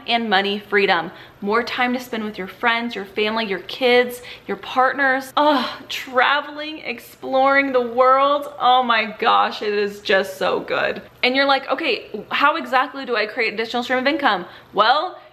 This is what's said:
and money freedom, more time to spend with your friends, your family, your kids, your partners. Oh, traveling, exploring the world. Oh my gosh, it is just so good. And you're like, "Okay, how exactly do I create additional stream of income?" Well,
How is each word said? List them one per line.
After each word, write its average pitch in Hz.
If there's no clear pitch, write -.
and 233
money 202
freedom, 185
more 214
time 247
to 254
spend 220
with 214
your 185
friends, 233
your 196
family, 214
your 190
kids, 247
your 196
partners. 262
Oh, 294
traveling, 294
exploring 262
the 254
world. 262
Oh 254
my 220
gosh, 202
it 208
is 202
just 196
so 180
good. -
And 254
you're 277
like, 269
"Okay, 285
how 285
exactly 269
do 240
I 214
create 220
additional 233
stream 254
of 254
income?" 262
Well, 277